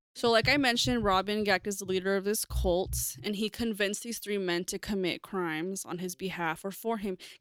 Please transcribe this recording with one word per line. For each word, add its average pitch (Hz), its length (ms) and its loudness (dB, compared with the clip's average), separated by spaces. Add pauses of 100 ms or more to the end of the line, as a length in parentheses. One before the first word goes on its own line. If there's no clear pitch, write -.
(160)
So 240 160 2
like 226 160 6
I 262 80 6
mentioned, 247 480 4
Robin 202 400 4
Geck 196 240 2
is 202 120 -4
the 202 60 -8
leader 190 300 2
of 190 80 0
this 208 220 0
cult, - 760 0
and 208 140 -2
he 208 140 0
convinced 208 540 -2
these 233 160 -6
three 202 180 -2
men 180 280 0
to 196 140 -6
commit 190 420 -2
crimes 180 640 -4
on - 140 -8
his 180 180 -8
behalf 175 480 -4
or 196 80 -6
for 226 280 -4
him. 190 180 -4 (240)